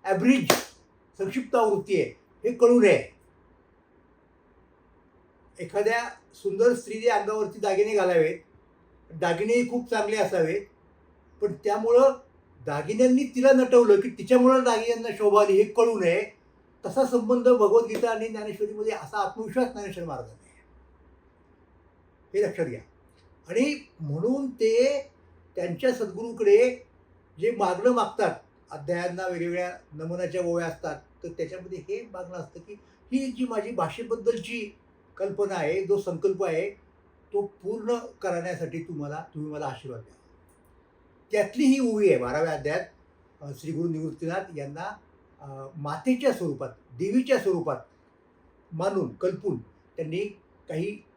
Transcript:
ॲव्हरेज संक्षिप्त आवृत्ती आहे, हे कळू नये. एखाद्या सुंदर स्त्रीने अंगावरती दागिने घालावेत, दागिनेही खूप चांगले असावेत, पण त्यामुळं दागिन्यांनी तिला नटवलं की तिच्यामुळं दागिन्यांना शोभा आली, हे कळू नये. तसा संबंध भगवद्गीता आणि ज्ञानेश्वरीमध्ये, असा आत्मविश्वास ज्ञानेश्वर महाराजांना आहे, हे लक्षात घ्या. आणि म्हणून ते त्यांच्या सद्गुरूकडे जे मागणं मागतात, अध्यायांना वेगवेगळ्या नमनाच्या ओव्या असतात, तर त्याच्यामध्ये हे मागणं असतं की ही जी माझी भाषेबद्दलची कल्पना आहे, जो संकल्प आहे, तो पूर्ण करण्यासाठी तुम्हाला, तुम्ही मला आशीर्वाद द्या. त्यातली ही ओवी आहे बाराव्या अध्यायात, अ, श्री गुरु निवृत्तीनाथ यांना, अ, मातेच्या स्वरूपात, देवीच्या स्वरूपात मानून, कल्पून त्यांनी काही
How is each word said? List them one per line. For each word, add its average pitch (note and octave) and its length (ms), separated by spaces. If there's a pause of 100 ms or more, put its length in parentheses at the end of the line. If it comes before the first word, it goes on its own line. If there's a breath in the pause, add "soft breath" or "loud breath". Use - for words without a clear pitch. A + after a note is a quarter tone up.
ॲव्हरेज G3 480 (680)
संक्षिप्त A3+ 380
आवृत्ती G3+ 460
आहे, A2+ 100 (320)
हे A#3+ 100
कळू A#3+ 280
नये. - 280 (2500)
एखाद्या G#3+ 500 (240)
सुंदर G#3 400
स्त्रीने A3 340
अंगावरती G#3+ 520
दागिने G3+ 360
घालावेत, F3+ 440 (760)
दागिनेही G#3 560
खूप A#3+ 200
चांगले G#3+ 280
असावेत, F#3 440 (800)
पण G3+ 120
त्यामुळं A#3 600 (520)
दागिन्यांनी A3 580 (120)
तिला C4 160
नटवलं A#3+ 480
की B3 100
तिच्यामुळं B3+ 540
दागिन्यांना A3+ 440 (100)
शोभा G#3 260
आली, G3 100
हे G#3 100
कळू A3+ 360
नये. F#3 320 (540)
तसा C4 200
संबंध A#3+ 440
भगवद्गीता A3+ 600
आणि A3+ 160
ज्ञानेश्वरीमध्ये, G#3+ 640
असा - 260
आत्मविश्वास A3 540
ज्ञानेश्वर F#3 340
महाराजांना B2 400
आहे, - 160 (1700)
हे G3 160
लक्षात E3 160
घ्या. A#2+ 160 (680)
आणि B3+ 380 (120)
म्हणून A3 500
ते A#3+ 520 (540)
त्यांच्या F3 380
सद्गुरूकडे A3+ 920 (520)
जे A3 120
मागणं G3+ 400
मागतात, G#3+ 440 (360)
अध्यायांना F3 560
वेगवेगळ्या F3 500 (160)
नमनाच्या F3 480
ओव्या E3+ 260
असतात, - 340 (220)
तर - 60
त्याच्यामध्ये F3+ 480
हे G#3 340
मागणं F3+ 260
असतं E3+ 220
की G#3 140 (380 soft breath)
ही C4 200
जी A#3 140
माझी A3 260
भाषेबद्दलची A3+ 1040 (420)
कल्पना G3 380
आहे, E3+ 300
जो G3+ 160
संकल्प F3+ 420
आहे, E3 260 (640)
तो G3+ 80
पूर्ण G#3+ 540
करण्यासाठी E3+ 880
तुम्हाला, D3+ 420 (100)
तुम्ही D3+ 160
मला D3+ 140
आशीर्वाद B2+ 360
द्या. - 140 (1160)
त्यातली G#3+ 340
ही C4 280
ओवी G3+ 160
आहे C3 80
बाराव्या D3 340
अध्यायात, D3 340 (560)
अ, C#3+ 140
श्री D#3 160
गुरु E3 180
निवृत्तीनाथ E3 680
यांना, E3 400 (440)
अ, C3+ 260 (100)
मातेच्या B3 560
स्वरूपात, C#3 360 (280)
देवीच्या B3 400
स्वरूपात F3 400 (960)
मानून, E3+ 400
कल्पून F#3 440 (380)
त्यांनी E3 240 (500)
काही G3 340 (140)